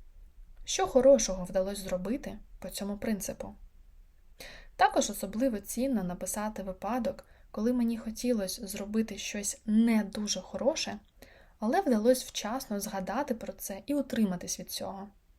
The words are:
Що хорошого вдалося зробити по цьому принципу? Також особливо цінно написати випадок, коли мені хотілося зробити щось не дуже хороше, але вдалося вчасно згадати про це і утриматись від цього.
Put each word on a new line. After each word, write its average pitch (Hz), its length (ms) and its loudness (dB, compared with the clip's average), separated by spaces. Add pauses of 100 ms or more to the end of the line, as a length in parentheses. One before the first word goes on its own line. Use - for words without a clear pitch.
(640)
Що 381 220 0
хорошого 240 580 6
вдалося 196 360 -2
зробити 196 560 -4 (220)
по 190 100 -10
цьому 202 280 -6
принципу? 202 580 -6 (1200)
Також - 340 4
особливо 214 480 0
цінно 233 460 -2
написати 196 600 -4
випадок, 208 640 -4 (260)
коли 226 220 0
мені 233 240 0
хотілося 220 680 -2
зробити 208 500 -2
щось - 480 -6
не 220 380 6
дуже 202 380 -4
хороше, 208 580 -2 (600)
але 262 220 4
вдалося 247 460 6
вчасно 214 520 -4
згадати 202 560 -2
про 202 180 -8
це 190 320 -10
і 285 100 0
утриматись 214 640 0
від 180 120 -12
цього. 196 380 -8 (300)